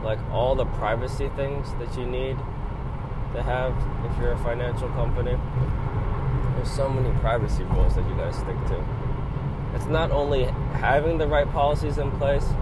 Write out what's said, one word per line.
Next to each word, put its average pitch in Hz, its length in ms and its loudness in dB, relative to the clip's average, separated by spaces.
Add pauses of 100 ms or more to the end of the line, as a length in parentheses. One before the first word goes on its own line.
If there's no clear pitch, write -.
Like, 110 160 -2 (120)
all 120 220 2
the 127 120 2
privacy - 680 -2
things 139 440 -4
that 120 180 -4
you 127 80 -2
need 127 320 -2 (960)
to 120 80 -4
have 127 320 0 (320)
if - 140 -2
you're 120 140 2
a - 60 0
financial 123 500 -2
company, 123 460 0 (1200)
there's 127 140 0
so 135 200 0
many 123 300 2
privacy 117 440 2
rules - 320 4
that - 120 2
you - 80 -2
gotta - 180 0
stick - 240 -2 (100)
to. - 160 0 (920)
It's - 120 -2
not 160 260 2
only 143 320 2 (300)
having 151 440 2
the 156 100 2
right 147 240 2
policies 147 460 2
in 139 140 0
place 143 340 2 (160)